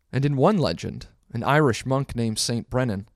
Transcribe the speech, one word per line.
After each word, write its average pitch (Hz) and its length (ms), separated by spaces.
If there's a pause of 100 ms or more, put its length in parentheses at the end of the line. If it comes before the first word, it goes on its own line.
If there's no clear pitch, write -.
(120)
And 135 120
in 147 120
one 180 220
legend, 98 480 (260)
an 117 120
Irish 139 420
monk 135 300
named 113 220
Saint 117 300
Brennan 120 480